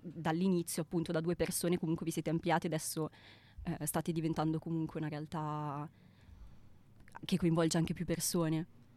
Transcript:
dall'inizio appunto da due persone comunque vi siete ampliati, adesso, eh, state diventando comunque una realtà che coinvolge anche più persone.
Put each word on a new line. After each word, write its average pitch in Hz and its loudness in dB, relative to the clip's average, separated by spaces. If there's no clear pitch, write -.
dall'inizio 170 0
appunto 165 -2
da 160 2
due 170 0
persone 175 2
comunque 165 0
vi 165 0
siete 165 -2
ampliati, 165 2
adesso, 156 -2
eh, 151 -4
state 165 0
diventando 160 0
comunque 160 -2
una 151 -2
realtà 151 -4
che 190 2
coinvolge 165 4
anche 165 2
più 170 -4
persone. 160 0